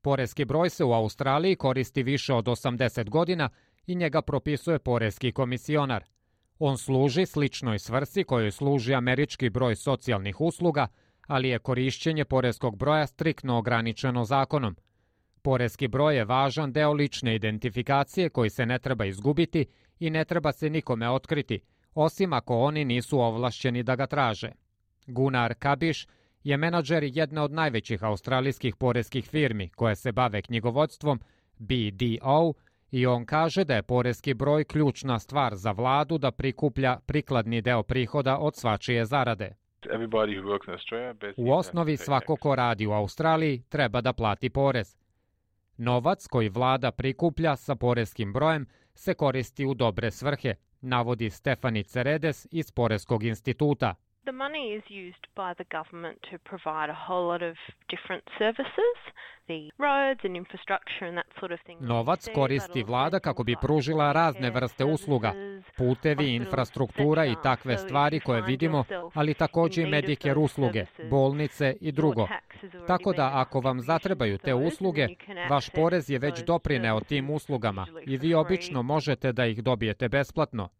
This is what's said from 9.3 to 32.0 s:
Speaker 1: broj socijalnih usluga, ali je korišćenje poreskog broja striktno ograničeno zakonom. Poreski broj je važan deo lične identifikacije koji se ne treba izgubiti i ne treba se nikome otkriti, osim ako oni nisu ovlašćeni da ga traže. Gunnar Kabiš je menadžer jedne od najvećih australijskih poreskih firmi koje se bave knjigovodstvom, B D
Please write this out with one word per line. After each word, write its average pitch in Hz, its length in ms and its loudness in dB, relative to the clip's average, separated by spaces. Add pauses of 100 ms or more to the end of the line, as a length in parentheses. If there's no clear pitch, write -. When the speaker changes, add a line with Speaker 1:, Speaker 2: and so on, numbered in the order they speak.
Speaker 1:
broj 120 260 2
socijalnih 104 680 -2
usluga, 156 460 2 (400)
ali 131 220 0
je 120 100 0
korišćenje 135 680 0
poreskog 123 520 0
broja 147 300 2
striktno 139 500 -2
ograničeno 117 680 0
zakonom. 131 520 0 (680)
Poreski 127 460 0
broj 139 280 2
je 117 100 2
važan 135 460 0
deo 151 220 4
lične 139 420 0
identifikacije 120 920 0
koji 117 200 2
se 123 160 -2
ne 123 140 0
treba 117 260 -2
izgubiti 139 600 0 (340)
i 165 100 -2
ne 156 160 0
treba 156 260 0
se 151 180 -2
nikome 123 400 -2
otkriti, 131 500 -2 (340)
osim 160 400 2
ako 120 260 0
oni 147 260 2
nisu 123 340 0
ovlašćeni 120 640 0
da 127 120 0
ga 131 120 -2
traže. 127 440 0 (560)
Gunnar 123 520 0
Kabiš 143 480 0 (360)
je 143 140 0
menadžer 165 460 0
jedne 147 380 -2
od 147 100 0
najvećih 120 520 -2
australijskih 123 720 -2
poreskih 123 540 0
firmi 113 400 0
koje 113 260 0
se 127 160 -4
bave 107 300 0
knjigovodstvom, 120 800 0 (380)
B 113 180 -2 (160)
D 113 300 -2